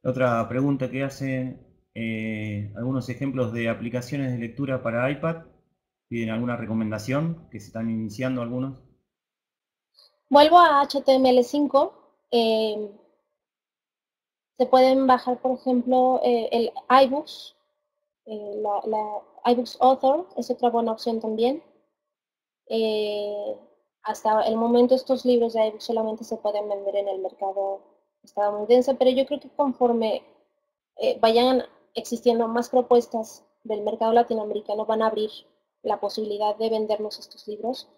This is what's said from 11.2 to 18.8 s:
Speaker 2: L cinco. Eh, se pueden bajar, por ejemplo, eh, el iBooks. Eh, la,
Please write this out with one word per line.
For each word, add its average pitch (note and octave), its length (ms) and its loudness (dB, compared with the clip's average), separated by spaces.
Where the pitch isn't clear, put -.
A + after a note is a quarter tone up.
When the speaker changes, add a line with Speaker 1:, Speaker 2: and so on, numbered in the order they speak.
Speaker 2:
L B3 140 6
cinco. D4 500 0
Eh, A3 600 0
se B3 100 2
pueden C4 400 6
bajar, B3+ 340 2
por C4 100 -2
ejemplo, B3+ 720 2
eh, A#3+ 280 0
el A#3 200 0
iBooks. - 500 -8
Eh, G#3 360 -10
la, G#3 240 -2